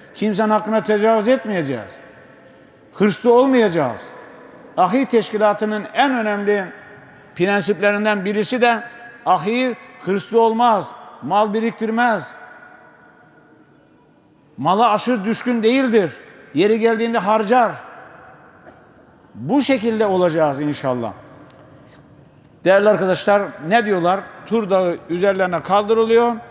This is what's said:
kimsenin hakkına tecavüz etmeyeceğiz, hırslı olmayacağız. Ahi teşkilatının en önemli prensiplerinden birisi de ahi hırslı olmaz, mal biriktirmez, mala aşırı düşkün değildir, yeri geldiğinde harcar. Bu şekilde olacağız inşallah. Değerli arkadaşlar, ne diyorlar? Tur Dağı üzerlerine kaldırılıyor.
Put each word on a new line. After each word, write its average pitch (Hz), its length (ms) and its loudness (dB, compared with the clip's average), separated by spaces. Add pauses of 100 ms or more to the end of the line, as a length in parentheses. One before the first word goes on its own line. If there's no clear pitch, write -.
(160)
kimsenin 214 360 -2
hakkına 214 320 0
tecavüz 214 460 0
etmeyeceğiz, 170 680 -4 (960)
hırslı 214 400 2
olmayacağız. 220 680 2 (720)
Ahi 190 300 2
teşkilatının 214 880 0
en 269 160 2
önemli 208 640 -2 (600)
prensiplerinden 202 920 0
birisi 208 360 -2
de 233 220 2 (440)
ahi 214 500 0 (240)
hırslı 196 400 -2
olmaz, 226 520 2 (300)
mal 202 320 0
biriktirmez, 220 800 -2 (2250)
mala 190 340 2
aşırı 214 340 0
düşkün 226 380 -2
değildir, 226 500 2 (420)
yeri 208 260 2
geldiğinde 226 380 0
harcar. 214 540 2 (1600)
Bu 170 280 -2
şekilde 220 440 0
olacağız 165 540 0
inşallah. 127 520 -4 (1500)
Değerli 196 240 4
arkadaşlar, 190 540 2 (260)
ne 226 160 2
diyorlar? 190 360 0 (260)
Tur 214 240 -2
Dağı 185 280 0 (100)
üzerlerine 180 540 0
kaldırılıyor. 226 720 2 (180)